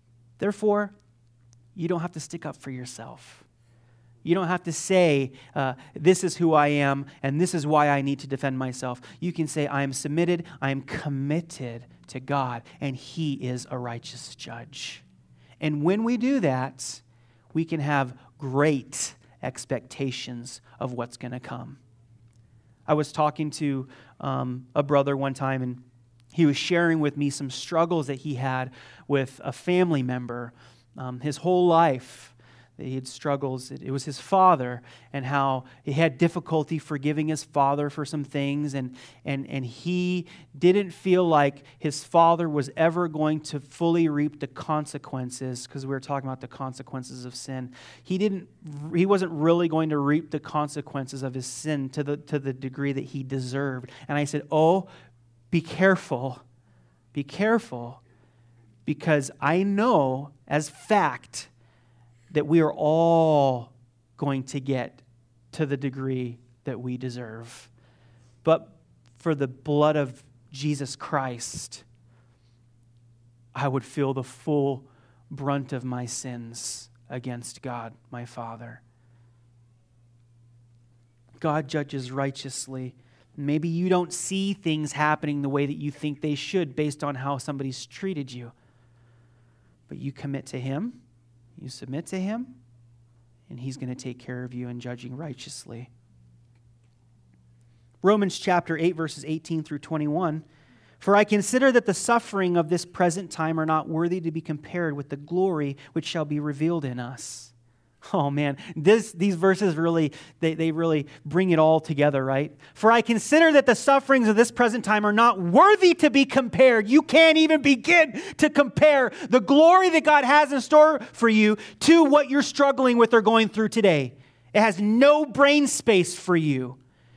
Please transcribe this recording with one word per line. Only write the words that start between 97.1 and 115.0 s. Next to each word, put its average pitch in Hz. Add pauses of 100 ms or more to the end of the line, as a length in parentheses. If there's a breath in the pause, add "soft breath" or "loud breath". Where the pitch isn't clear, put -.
Romans 202
chapter 175
eight, 165
verses 156
eighteen 160
through 151
twenty-one. 156 (560 soft breath)
"For 196
I 208
consider 208
that 240
the 190
suffering 196
of 165
this 175
present 180
time 160
are 156
not 156
worthy 170
to 160
be 160
compared 160
with 139
the 143
glory 151 (160 loud breath)
which 156
shall 160
be 147
revealed 151
in 123
us." - (640)
Oh 147
man, 143 (180 loud breath)
this, 214
these 185
verses 185
really, 165 (280 loud breath)
they, 160
they 160
really 156 (180 loud breath)
bring 175
it 160
all 160
together, 143
right? 135 (200 soft breath)
"For 220
I 233
consider 294
that 277
the 240
sufferings 269
of 214
this 226
present 233
time 208